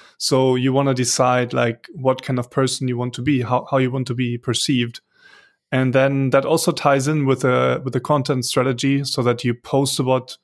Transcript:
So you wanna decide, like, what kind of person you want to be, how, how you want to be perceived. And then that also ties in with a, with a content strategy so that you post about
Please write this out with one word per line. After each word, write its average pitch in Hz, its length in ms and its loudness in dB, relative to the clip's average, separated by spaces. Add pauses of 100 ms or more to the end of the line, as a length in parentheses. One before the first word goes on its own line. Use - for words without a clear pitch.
(200)
So 131 340 2
you 127 180 2
wanna 139 220 2
decide, 123 580 0
like, 120 440 -2
what 131 260 0
kind 127 160 -4
of 120 140 -6
person 131 360 -2
you 123 80 -2
want 123 200 -6
to 123 80 -8
be, 135 180 2
how, 123 300 -2
how 139 60 2
you 127 120 2
want 131 180 -4
to 127 60 -4
be 120 240 -4
perceived. 120 640 -2 (680)
And 131 220 2
then 135 380 2
that 135 140 2
also 160 260 0
ties 139 360 2
in 151 180 0
with 131 180 0
a, 127 400 2
with 131 120 -4
a 131 40 0
content 131 460 -2
strategy 135 580 0
so 135 200 -4
that 120 200 0
you 120 120 0
post 135 440 -2
about 127 440 -2